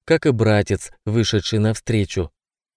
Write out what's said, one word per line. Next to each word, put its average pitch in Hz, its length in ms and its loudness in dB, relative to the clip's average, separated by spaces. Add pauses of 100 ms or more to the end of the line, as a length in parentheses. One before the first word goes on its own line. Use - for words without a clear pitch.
как 160 200 2
и 151 60 4
братец, 107 600 0 (140)
вышедший 107 540 0
навстречу. 107 720 -2 (440)